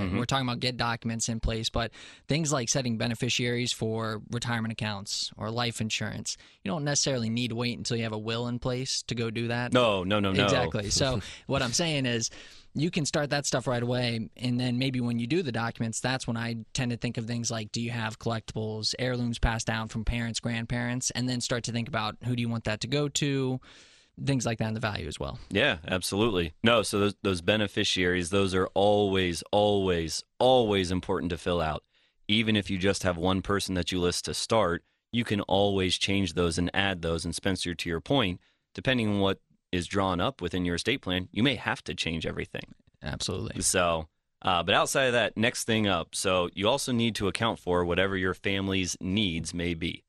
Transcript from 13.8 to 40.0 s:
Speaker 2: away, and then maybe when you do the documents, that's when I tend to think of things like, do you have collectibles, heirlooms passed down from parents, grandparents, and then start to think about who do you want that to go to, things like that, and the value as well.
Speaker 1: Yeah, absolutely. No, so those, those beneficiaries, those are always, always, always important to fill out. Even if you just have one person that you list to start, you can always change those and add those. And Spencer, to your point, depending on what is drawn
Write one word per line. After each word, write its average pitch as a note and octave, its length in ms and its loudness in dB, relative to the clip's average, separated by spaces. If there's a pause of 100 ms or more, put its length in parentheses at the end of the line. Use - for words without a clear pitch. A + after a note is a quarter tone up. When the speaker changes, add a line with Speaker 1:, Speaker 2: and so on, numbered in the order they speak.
Speaker 2:
away, A#2+ 540 0
and B2 220 0
then B2 180 0
maybe C3 240 0
when A#2+ 180 0
you A#2 80 -2
do D#3+ 140 2
the C#3+ 100 -2
documents, A2+ 480 -2
that's B2+ 280 -2
when A#2 100 -2
I A#2 200 -4 (160)
tend B2 180 0
to A#2+ 60 -2
think A#2 200 -4
of A#2 80 -4
things A#2 260 -4
like, A2 220 -6
do A#2 80 -2
you A#2 100 -2
have A2 280 -4
collectibles, A2 800 -4
heirlooms B2 400 -2
passed A2+ 280 0
down A2 220 -2
from A2 160 -6
parents, A#2 340 -2
grandparents, A#2+ 720 -2
and B2 160 -2
then B2 140 0
start A#2+ 240 -2
to A#2 80 -4
think A#2 160 -2
about G#2+ 340 -2
who B2 120 0
do A#2 60 0
you A#2 60 0
want A#2 180 -2
that G#2+ 160 0
to A2+ 60 -4
go C#3+ 220 0
to, C3+ 500 0 (640)
things C3 200 2
like A2+ 140 0
that, A2 80 0
and A2 80 -2
the A2 60 -4
value G#2 260 -4
as D2+ 120 -6
well. C#2 200 -6 (100)
Speaker 1:
Yeah, A#2 280 2 (100)
absolutely. F#2 640 2 (100)
No, A#2 200 6
so G#2 160 0
those, G2+ 240 2
those F#2+ 180 0
beneficiaries, F#2 880 2
those G2 240 2
are F#2 200 2
always, F#2+ 800 4
always, F#2+ 720 2 (160)
always G#2+ 520 6
important F2+ 400 -2
to F2 60 -2
fill F2 220 0
out. D#2 240 -2 (440)
Even A2 280 4
if G2+ 140 0
you G2+ 80 -2
just F#2+ 260 2
have F2+ 140 2
one F#2 240 2
person G2 340 0
that F2 160 0
you F2+ 80 0
list F2 260 0
to D#2 80 -4
start, F2+ 500 0 (280)
you A#2+ 120 0
can G#2 180 0
always G2 560 2
change G2 380 0
those F2 220 2
and F2 160 2
add F#2+ 280 0
those. E2 240 -2
And E2+ 100 -4
Spencer, F2+ 380 -2
to - 160 -6
your E2 100 -2
point, A2 400 0 (340)
depending A#2 360 0
on G2+ 100 2
what G2 200 2 (320)
is F2+ 160 0
drawn F#2+ 320 2